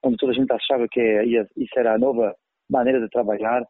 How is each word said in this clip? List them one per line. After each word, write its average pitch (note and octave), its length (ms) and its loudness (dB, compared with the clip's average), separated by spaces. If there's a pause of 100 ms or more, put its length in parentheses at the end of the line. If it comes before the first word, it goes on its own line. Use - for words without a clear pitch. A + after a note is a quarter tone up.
quando B2 140 0
toda C3 160 0
a - 20 2
gente B2+ 180 0
achava A#2+ 360 -2
que - 120 -2
ia, A2+ 460 2 (100)
isso B2+ 220 -4
era A#2 160 2
a A2+ 40 0
nova A#2+ 360 0 (360)
maneira C3 300 2
de A2+ 80 -6
trabalhar A2 600 -2